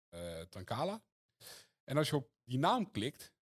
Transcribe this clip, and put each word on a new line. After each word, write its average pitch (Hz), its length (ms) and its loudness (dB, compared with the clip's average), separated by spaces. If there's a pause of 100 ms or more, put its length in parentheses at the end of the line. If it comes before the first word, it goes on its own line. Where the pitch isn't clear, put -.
eh, 85 320 -8
Tankala. 120 640 -4 (800)
En 139 120 -2
als 151 140 4
je 156 60 2
op 135 140 -2 (140)
die 127 140 -2
naam 196 320 4
klikt, - 420 -2 (140)